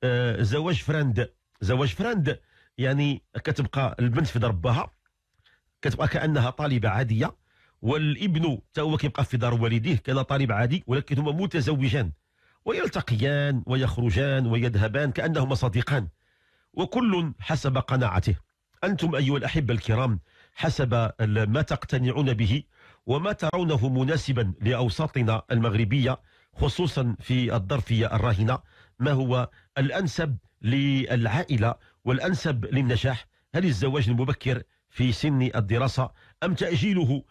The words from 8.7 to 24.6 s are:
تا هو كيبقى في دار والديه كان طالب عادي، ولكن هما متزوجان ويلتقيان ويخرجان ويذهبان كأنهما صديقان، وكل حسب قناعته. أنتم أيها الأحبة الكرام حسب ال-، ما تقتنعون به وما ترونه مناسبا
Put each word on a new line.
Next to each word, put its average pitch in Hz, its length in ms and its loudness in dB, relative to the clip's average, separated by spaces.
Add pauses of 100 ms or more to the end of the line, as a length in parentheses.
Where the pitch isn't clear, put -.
تا 156 80 -2
هو 151 160 2
كيبقى 143 280 -2
في - 120 -2
دار 120 160 0
والديه 117 420 2
كان 135 260 0
طالب 139 300 0
عادي، 120 360 0
ولكن 135 320 -2
هما 147 120 0
متزوجان 143 800 0 (540)
ويلتقيان 143 1000 0
ويخرجان 127 840 0
ويذهبان 117 640 0
كأنهما 135 440 0
صديقان، 120 520 0 (680)
وكل 180 640 0
حسب 131 380 -2
قناعته. 107 580 0 (480)
أنتم 170 320 0
أيها 143 220 0
الأحبة 123 360 -2
الكرام 113 460 0 (360)
حسب 135 380 0
ال-، 110 560 0
ما 135 120 2
تقتنعون 131 720 -2
به 113 300 0 (420)
وما 151 260 -2
ترونه 156 580 0
مناسبا 131 720 0